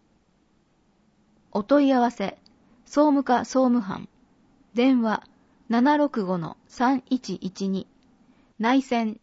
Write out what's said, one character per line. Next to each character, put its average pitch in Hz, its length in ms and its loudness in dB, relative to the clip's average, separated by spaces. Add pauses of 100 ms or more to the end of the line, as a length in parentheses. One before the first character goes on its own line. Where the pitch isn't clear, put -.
(1500)
お 208 100 -4
問 277 260 2
い 269 60 4
合 254 60 2
わ 240 100 2
せ、 196 300 -8 (460)
総 294 260 2
務 277 120 2
課 240 220 0
総 262 200 0
務 247 140 2
班。 190 300 -8 (640)
電 247 300 2
話、 214 200 -2 (460)
七 247 280 2
六 285 280 -2
五 180 140 -2
の 160 180 -10 (100)
三 262 440 -2
一 254 240 -4
一 190 340 -8
二、 190 160 -4 (720)
内 247 240 2
線 226 420 -4